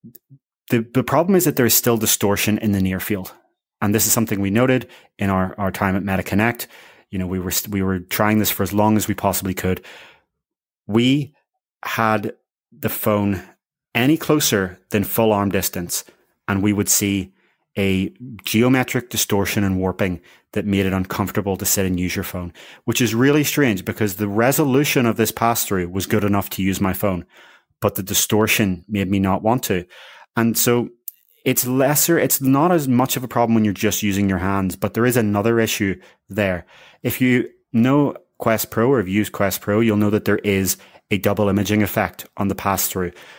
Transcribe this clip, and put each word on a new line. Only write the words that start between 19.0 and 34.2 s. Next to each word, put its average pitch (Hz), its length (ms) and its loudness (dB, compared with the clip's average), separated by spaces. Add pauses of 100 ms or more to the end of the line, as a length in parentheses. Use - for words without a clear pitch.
distortion 101 540 -2
and 92 140 0
warping 92 420 -2 (320)
that 104 120 -4
made 98 220 0
it 95 60 -2
uncomfortable 95 640 -2
to 92 100 -8
sit 98 180 -2
and 92 140 -2
use 87 160 -4
your 101 80 -4
phone, 90 300 -10 (320)
which - 160 -2
is 110 140 2
really 143 280 4
strange 127 420 0
because 104 320 -4
the 104 120 -2
resolution 131 800 2
of 110 100 2
this 110 160 0
pass-through 107 560 -2
was 92 180 -4
good 104 180 0
enough 101 240 0
to - 140 -6
use 95 180 0
my 95 120 0
phone, 92 340 -2 (540)
but 101 160 0
the 104 60 -6
distortion 101 840 0
made 98 220 -2
me 98 80 2
not 95 240 0
want 120 220 0
to. 90 200 -2 (520)
And 117 200 2
so 120 340 2 (540)
it's 127 220 0
lesser, 139 520 2
it's 127 220 0
not 139 300 4
as 160 160 2
much 131 300 2
of 131 80 -6
a 120 40 -12
problem 113 260 2
when 110 100 4
you're 104 100 2
just 101 280 -2
using 101 260 0